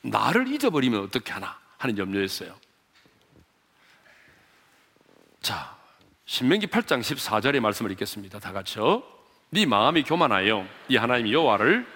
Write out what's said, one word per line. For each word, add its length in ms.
나를 460
잊어버리면 540
어떻게 320
하나?" 260
하는 200
염려였어요. 580
자, 360
신명기 420
팔 160
장 180
십사 400
절의 180
말씀을 320
읽겠습니다. 480
다 140
같이요. 500
"네 160
마음이 380
교만하여 640
이 80
하나님 380
여호와를 520